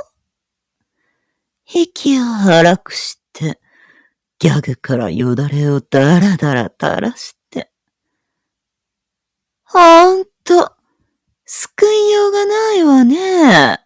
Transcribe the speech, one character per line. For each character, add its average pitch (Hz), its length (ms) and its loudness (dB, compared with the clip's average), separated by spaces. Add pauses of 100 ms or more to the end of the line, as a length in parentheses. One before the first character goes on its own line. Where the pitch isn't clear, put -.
(1700)
息 285 540 -4
を 247 40 -2
荒 190 540 2
く - 160 -16
し - 260 -14 (140)
て、 - 260 -10 (800)
ギ 170 100 0
ャ 143 120 -2
グ 127 140 -8
か - 220 -8
ら 113 120 -4
よ 123 260 -4
だ 143 140 -4
れ 147 200 -4
を 139 120 -2
ダ 143 380 2
ラ 196 180 0
ダ 147 160 -4
ラ 120 260 -4
垂 87 220 -6
ら 240 160 -6
し - 180 -20 (140)
て。 - 220 -14 (1900)
ほ 349 500 4
ん 381 120 -4 (180)
と、 - 320 0 (680)
救 - 420 -6
い 415 260 0
よ 415 180 0
う - 20 -4
が 403 140 -2
な 427 300 -2
い 359 80 0
わ 277 200 4
ね。 269 840 2